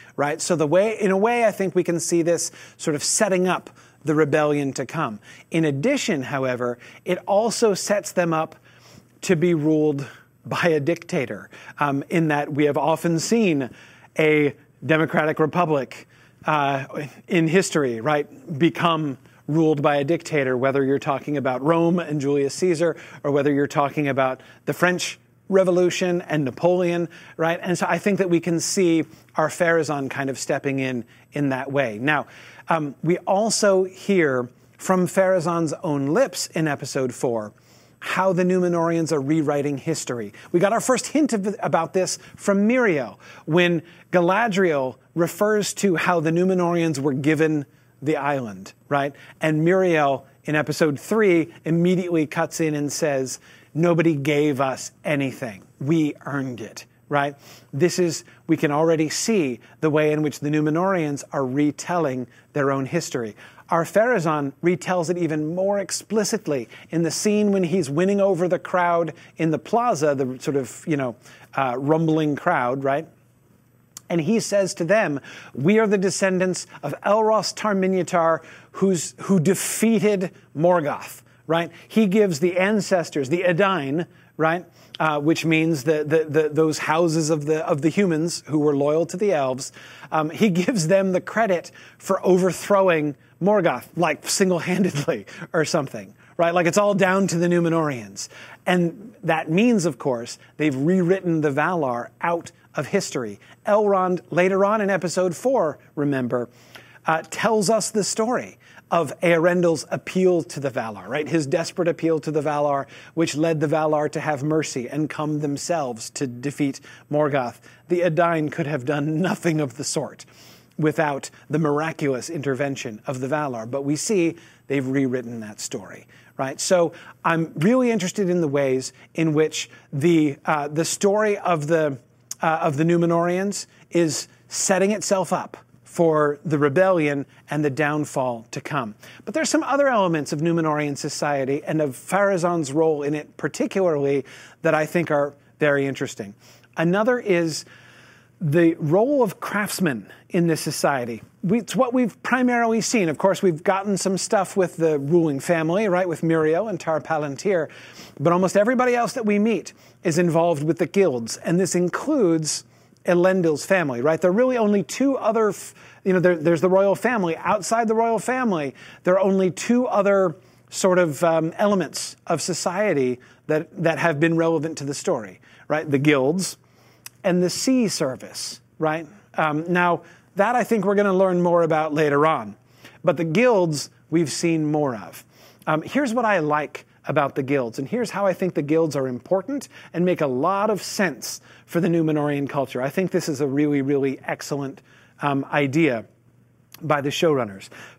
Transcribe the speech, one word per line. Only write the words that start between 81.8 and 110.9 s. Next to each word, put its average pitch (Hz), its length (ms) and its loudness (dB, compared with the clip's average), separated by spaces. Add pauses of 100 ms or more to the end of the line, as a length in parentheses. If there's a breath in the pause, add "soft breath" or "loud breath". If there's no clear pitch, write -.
He 220 200 2
gives 185 320 2
the 180 180 0
ancestors, 180 720 0
the 175 140 0
Edain, 170 640 0 (280 soft breath)
right? 165 300 0 (340 soft breath)
Uh, 156 200 0
which 156 260 0
means 160 380 2
the, 156 200 0
the, 156 240 2
the, 151 220 2
those 156 300 0
houses 160 500 0
of 151 160 -2
the, 156 220 0
of 151 160 0
the 160 60 4
humans 170 580 0
who 143 100 -2
were 147 180 2
loyal 151 300 2
to 185 100 -10
the 202 160 0
elves, 131 400 -2 (400 loud breath)
um, 156 200 0
he 202 180 2
<laughs> 175 160 0
gives 180 220 0
them 190 240 4
the 180 100 0
credit 196 500 -2 (280 loud breath)
for 190 260 -2
overthrowing 180 920 2 (260 soft breath)
Morgoth, 170 540 2
like, 165 320 -2
single-handedly 170 1000 0 (140 loud breath)
<laughs> - 140 -14
or 160 120 2
something, 117 480 -4 (240 soft breath)
right? 170 160 2
Like, 175 140 4
it's 170 100 2
all 208 160 4
down 190 340 4
to 170 100 -2
the 175 100 2
Númenóreans. 160 840 0 (360 loud breath)
And 170 480 0 (100)
that 160 260 -2
means, 208 360 2
of 151 120 -4
course, 120 400 -6 (200 soft breath)
they've 151 180 0
rewritten 175 640 0
the 151 80 0
Valar 143 600 -2 (120)
out 170 300 -2 (240 soft breath)
of 147 120 -4
history. 127 520 -4 (260 loud breath)
Elrond, 196 640 2
later 185 360 2
on 214 160 2
in 196 80 0
episode 180 460 0
four, 185 440 0 (160 soft breath)
remember, 127 540 -2 (560 loud breath)
uh, 160 240 0
tells 214 400 0
us 220 220 0
the 208 120 0
story 220 540 -4 (340 loud breath)
of 165 300 0
Earendil's 170 680 2
appeal 180 520 0
to - 160 -12
the 135 120 -4
Valar, 107 360 -8